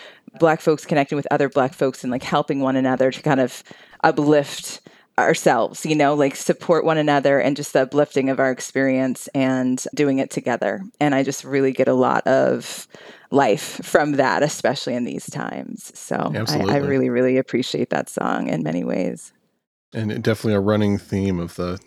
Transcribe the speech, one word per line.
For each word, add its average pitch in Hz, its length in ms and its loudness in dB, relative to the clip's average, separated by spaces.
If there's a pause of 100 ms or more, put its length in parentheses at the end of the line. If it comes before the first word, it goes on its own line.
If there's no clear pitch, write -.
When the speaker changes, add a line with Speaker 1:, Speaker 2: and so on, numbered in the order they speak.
(400)
Speaker 1:
Black 160 220 4
folks 156 240 0
connecting 151 300 0
with 143 160 -4
other 143 180 2
Black 131 240 0
folks - 300 -2
and, 127 80 -4
like, 123 120 -4
helping 147 360 -2
one 131 160 0
another 131 360 2
to - 120 -8
kind 143 160 2
of 127 240 -2 (400)
uplift 147 800 0 (380)
ourselves, - 640 2
you 156 80 0
know, 147 220 4
like, 139 220 2
support - 480 0
one 160 120 2
another 143 420 2
and 143 180 0
just - 160 -8
the 143 80 4
uplifting 135 480 0
of 135 100 0
our 135 100 2
experience 131 840 -2
and 131 580 0
doing 139 260 2
it - 120 -2
together. 113 500 -2 (200)
And 147 120 2
I 135 80 2
just 135 220 -4
really 135 300 0
get 131 160 2
a 131 40 4
lot 123 320 2
of 127 640 0 (420)
life 123 540 2
from 151 300 2
that, 127 280 2
especially 123 540 -2
in 123 80 -2
these - 260 -8
times. - 720 -10
So - 160 -6
I, - 220 -2
I 107 40 -2
Speaker 2:
Absolutely. 113 460 0
Speaker 1:
really, 131 220 2
really 127 280 2
appreciate 123 520 -2
that - 200 -2
song - 380 -4
in - 160 -2
many - 220 -4
ways. - 480 -6 (600)
Speaker 2:
And 110 200 -4
it 120 80 -6
definitely 110 320 0
a 101 80 2
running 104 360 2
theme 98 420 -2
of 85 160 -8
the 90 320 -6